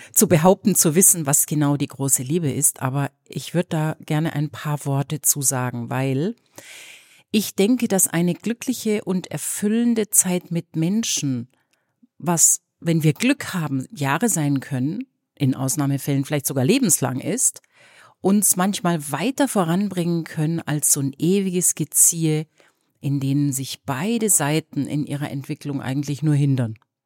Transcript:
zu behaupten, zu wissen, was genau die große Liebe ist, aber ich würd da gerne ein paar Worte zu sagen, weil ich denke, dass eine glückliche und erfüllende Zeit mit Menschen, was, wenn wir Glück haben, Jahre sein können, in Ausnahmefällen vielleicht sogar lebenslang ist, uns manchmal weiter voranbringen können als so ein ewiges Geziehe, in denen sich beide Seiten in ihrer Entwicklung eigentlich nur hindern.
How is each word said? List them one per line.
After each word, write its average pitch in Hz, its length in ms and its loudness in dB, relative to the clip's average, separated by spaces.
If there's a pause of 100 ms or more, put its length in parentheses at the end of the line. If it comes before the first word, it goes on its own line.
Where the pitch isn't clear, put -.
(120)
zu - 140 4
behaupten, 180 480 4
zu 151 200 2
wissen, 170 320 4
was - 200 0
genau 143 300 2
die 143 100 -2
große 135 360 -2
Liebe 151 280 0
ist, - 320 -2
aber 139 280 -2 (180)
ich - 260 -12
würd 175 180 -2
da 156 320 -2
gerne 156 300 -2
ein 147 160 -2
paar - 340 -6
Worte 143 380 -2
zu - 200 -2
sagen, 123 460 -2
weil 135 460 -2 (960)
ich - 240 0
denke, 233 340 2
dass 190 200 2
eine 170 260 0
glückliche 220 680 -4
und 185 240 -4
erfüllende 226 840 0
Zeit 180 400 0
mit 165 260 -6
Menschen, 160 720 -2 (680)
was, - 420 2 (200)
wenn 165 220 2
wir 151 120 6
Glück 269 400 0
haben, 139 400 -2
Jahre 143 340 0
sein 143 320 2
können, 147 460 -4 (280)
in 131 200 2
Ausnahmefällen 139 720 -2
vielleicht 147 220 -2
sogar 131 180 0
lebenslang 143 560 2
ist, - 420 -4 (580)
uns 202 360 2
manchmal 170 540 0
weiter 247 380 0
voranbringen 175 760 0
können 160 360 -2
als - 320 -2
so 147 80 0
ein 139 180 -2
ewiges 180 560 0
Geziehe, 156 720 2 (540)
in 143 180 0
denen 139 340 2
sich 131 320 -8
beide 208 460 -2
Seiten 147 560 0
in 147 200 -2
ihrer 143 240 -6
Entwicklung 139 520 -8
eigentlich 139 400 -4
nur 151 120 4
hindern. 127 420 2 (300)